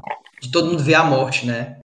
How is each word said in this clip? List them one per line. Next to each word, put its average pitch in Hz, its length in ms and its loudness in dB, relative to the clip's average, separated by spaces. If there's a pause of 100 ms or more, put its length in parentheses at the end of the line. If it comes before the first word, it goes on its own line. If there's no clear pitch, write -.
(420)
de 127 100 -12
todo 160 160 2
mundo 165 160 0
ver 156 120 4
a 160 80 6
morte, 131 440 0
né? 120 300 -6 (140)